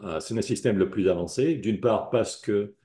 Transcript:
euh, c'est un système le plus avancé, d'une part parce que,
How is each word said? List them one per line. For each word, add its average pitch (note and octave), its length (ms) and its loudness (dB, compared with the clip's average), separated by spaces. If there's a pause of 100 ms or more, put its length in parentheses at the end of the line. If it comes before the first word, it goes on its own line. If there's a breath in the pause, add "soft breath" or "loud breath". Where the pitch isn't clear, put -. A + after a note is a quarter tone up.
euh, E2 160 -6
c'est A2 180 -6
un A2 60 0
système A2+ 360 0
le F#2+ 120 4
plus F#2+ 180 2
avancé, F#2+ 460 0
d'une G2+ 260 -2
part G#2+ 300 0
parce A2+ 260 0
que, G2+ 380 -2 (100)